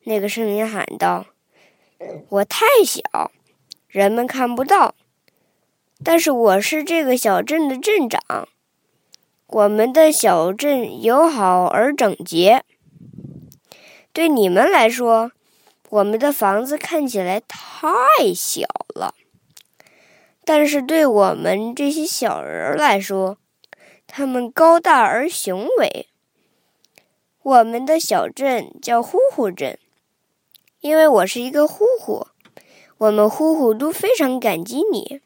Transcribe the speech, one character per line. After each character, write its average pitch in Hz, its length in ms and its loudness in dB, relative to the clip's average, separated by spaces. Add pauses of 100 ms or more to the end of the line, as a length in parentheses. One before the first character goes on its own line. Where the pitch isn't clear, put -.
那 220 160 -2
个 202 80 -4
声 226 200 -4
音 214 200 -2
喊 208 180 -8 (120)
道。 175 280 -2 (1000)
“我 196 160 0
太 - 220 0 (180)
小， - 480 -6 (560)
人 196 220 2
们 233 160 -2
看 247 280 -4
不 247 100 -4
到。 349 300 2 (1080)
但 330 180 2
是 320 100 -2
我 226 300 2
是 302 240 -4
这 330 180 -2
个 254 140 0
小 202 260 0
镇 311 260 -2
的 262 100 -6
镇 349 300 -2
长。 - 400 -8 (1000)
我 208 220 2
们 214 240 0
的 311 200 6
小 180 400 2
镇 240 500 -4
友 269 260 4
好 185 380 2
而 254 280 0
整 220 300 0
洁。 180 400 4 (1500)
对 330 160 0
你 233 200 2
们 214 220 4
来 269 180 4
说， 233 440 0 (560)
我 208 160 2
们 214 140 -2
的 285 140 0
房 208 320 0
子 277 120 -6
看 302 300 -4
起 233 140 -6
来 185 200 -4
太 - 480 -10 (460)
小 - 320 -8 (280)
了。 - 200 -10 (1300)
但 302 220 2
是 294 160 -2
对 302 240 2
我 202 280 2
们 196 400 -4
这 285 160 -4
些 302 140 -6
小 220 380 -6
人 80 240 -8
儿 135 100 -4
来 226 240 2
说， 190 380 -6 (680)
他 277 200 -8
们 247 240 -6
高 330 280 4
大 330 220 2
而 220 260 0
雄 202 400 -6 (120)
伟。 - 300 -4 (1300)
我 254 220 6
们 233 220 -6
的 311 120 2
小 180 300 -2
镇 254 540 -6
叫 233 200 0
呼 294 160 -4 (140)
呼 220 180 -2
镇， 139 280 -8 (1000)
因 302 160 0
为 311 120 6
我 208 180 4
是 240 140 -8
一 247 100 -8
个 302 160 2
呼 - 180 -2 (140)
呼， - 280 -8 (720)
我 214 120 2
们 208 180 4
呼 311 260 0
呼 262 180 2
都 269 180 -2
非 427 240 0
常 262 240 -2
感 190 260 -4
激 247 180 -6 (100)
你。” 269 340 -8